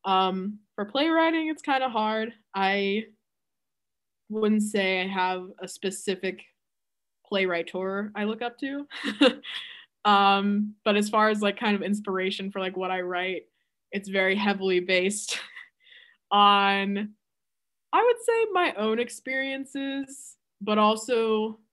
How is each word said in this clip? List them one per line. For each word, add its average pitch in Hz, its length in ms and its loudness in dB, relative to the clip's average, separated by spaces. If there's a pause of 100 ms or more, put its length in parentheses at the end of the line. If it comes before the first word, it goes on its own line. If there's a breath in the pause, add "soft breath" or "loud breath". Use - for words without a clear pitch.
Um, 190 560 0 (160)
for 208 100 -4
playwriting, 320 640 2
it's 302 140 -6
kinda 262 280 0
hard. 220 420 -2 (220)
I 196 520 0 (1200)
wouldn't 214 320 2
say 190 400 0
I 185 40 -2
have 185 420 -2 (120)
a 185 80 -10
specific 190 760 -6 (880)
playwrightor 190 840 -2
I 208 80 -2
look 220 180 -4
up 240 180 -8
to. 285 260 -6 (340 loud breath)
<laughs> 254 220 4 (640 loud breath)
Um, 202 800 4
but 208 120 4
as 208 140 0
far 220 200 4
as, 214 120 0
like, 202 160 0
kind 208 180 2
of 196 60 -4
inspiration 196 720 -2
for, 196 80 -6
like, 190 160 -4
what 185 140 -4
I 185 120 -2
write, 180 420 -4 (480)
it's 202 160 -6
very 190 280 2
heavily 190 440 0
based 185 580 0 (760 loud breath)
<laughs> - 180 -20
on, 202 800 4 (800)
I 392 120 4
would 466 200 2
say, 453 280 2
my 359 240 0
own 220 240 0
experiences, 269 1400 -6 (240)
but 214 180 0
also 220 840 0 (120)